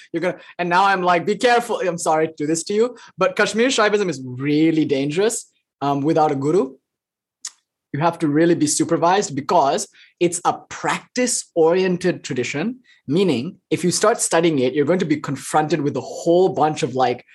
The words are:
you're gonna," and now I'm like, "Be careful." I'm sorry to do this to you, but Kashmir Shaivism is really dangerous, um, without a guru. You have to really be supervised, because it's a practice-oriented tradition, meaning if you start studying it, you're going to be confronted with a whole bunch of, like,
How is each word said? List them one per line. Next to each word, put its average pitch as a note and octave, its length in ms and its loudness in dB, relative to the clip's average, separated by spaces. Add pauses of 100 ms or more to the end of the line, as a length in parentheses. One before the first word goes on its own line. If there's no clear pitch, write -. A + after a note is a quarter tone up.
(120)
you're E3 100 -4
gonna," F3 180 -4 (200)
and F3 80 -2
now F3+ 160 4
I'm G3 180 2
like, F3 240 2
"Be G#3 120 -2
careful." A#3+ 420 2
I'm F3+ 180 -2
sorry D#3+ 300 0
to D#3+ 60 -10
do D3 120 -6
this D#3+ 200 -2
to G#3 80 -4
you, A#3 240 0 (200)
but F#3 200 0
Kashmir A3 320 2
Shaivism G#3 400 2
is C#3 160 -8
really D3 580 0
dangerous, D3 640 -2 (320)
um, C#3+ 200 -2
without D3+ 300 2
a C#3 40 -2
guru. D3 400 0 (1160)
You C#3+ 80 -4
have E3+ 180 0
to E3 80 0
really E3 260 4
be D3+ 140 0
supervised, E3 680 0
because C#3+ 540 0 (320)
it's E3+ 240 0
a D#3+ 140 -2 (120)
practice-oriented F3 1600 -2
tradition, D3 560 -6 (260)
meaning D#3 520 -2 (100)
if D#3+ 160 -2
you F3+ 60 2
start A3+ 280 0
studying E3 400 2
it, B2 140 0
you're C#3+ 120 0
going F3 140 0
to F#3+ 60 -2
be D3+ 160 -2
confronted D#3 580 -2
with C#3+ 160 -4
a B2+ 60 -4
whole F3 480 2
bunch D3+ 340 0
of, C3 120 -4
like, B2 280 0 (120)